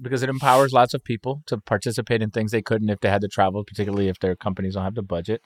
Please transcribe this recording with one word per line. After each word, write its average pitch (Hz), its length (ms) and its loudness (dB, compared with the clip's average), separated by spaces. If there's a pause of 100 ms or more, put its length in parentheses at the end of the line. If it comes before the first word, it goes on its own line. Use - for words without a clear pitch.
because 123 220 -2
it 131 40 0
empowers 135 440 4
lots 123 200 6
of - 120 -6
people 131 420 -6
to 113 120 -4
participate 110 600 -2
in 110 120 -2
things 110 180 -2
they 113 120 0
couldn't 107 280 0
if 101 80 -2
they 101 120 2
had 101 100 2
to 101 80 -4
travel, 98 340 0
particularly 101 460 -2
if 90 100 -2
their 92 160 0
companies 95 400 -4
don't 95 80 -4
have 101 140 -4
the 120 60 -6
budget. 95 440 -4